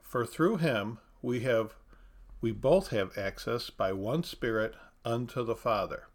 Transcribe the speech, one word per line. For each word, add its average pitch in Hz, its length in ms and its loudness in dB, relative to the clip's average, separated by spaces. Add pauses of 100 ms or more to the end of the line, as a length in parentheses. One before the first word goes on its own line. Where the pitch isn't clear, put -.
"For 123 240 -2
through 180 320 2
him 117 440 0 (200)
we 123 200 -2
have, 113 340 2 (640)
we 117 100 2
both 131 380 2
have - 300 -2
access - 500 -4
by 95 240 -2
one 107 300 -2
Spirit 113 520 -2 (300)
unto 120 400 -4
the 113 100 -2
Father." 98 500 -2 (100)